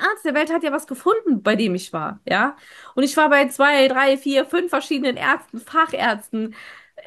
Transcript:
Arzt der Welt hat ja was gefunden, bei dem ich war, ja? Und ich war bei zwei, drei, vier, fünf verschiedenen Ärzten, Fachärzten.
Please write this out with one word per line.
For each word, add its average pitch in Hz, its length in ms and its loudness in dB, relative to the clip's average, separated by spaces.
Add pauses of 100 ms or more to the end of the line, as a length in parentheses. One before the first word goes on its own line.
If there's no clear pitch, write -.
(100)
Arzt 415 140 -8
der 294 100 -2
Welt 311 180 0
hat 339 120 -2
ja 294 80 -2
was 285 140 -6
gefunden, 349 560 0
bei 214 140 2
dem 196 180 0
ich - 180 -8
war, 156 360 -8
ja? 240 280 0 (380)
Und 262 100 2
ich 277 120 -2
war 302 140 4
bei 285 180 4
zwei, 269 400 4
drei, 269 280 2
vier, 269 280 0
fünf 349 260 -2
verschiedenen 277 460 -2
Ärzten, - 440 -4
Fachärzten. 226 920 -2 (520)